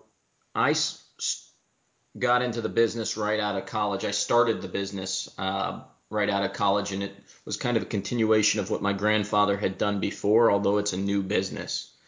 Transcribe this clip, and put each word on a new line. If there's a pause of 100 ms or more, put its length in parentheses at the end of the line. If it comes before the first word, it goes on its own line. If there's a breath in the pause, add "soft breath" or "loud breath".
(560)
I
s-, (160)
s-, (680)
got
into
the
business
right
out
of
college.
I
started
the
business,
uh, (280)
right
out
of
college,
and
it (320 loud breath)
was
kind
of
a
continuation
of
what
my
grandfather
had
done
before,
although
it's
a
new
business. (140 soft breath)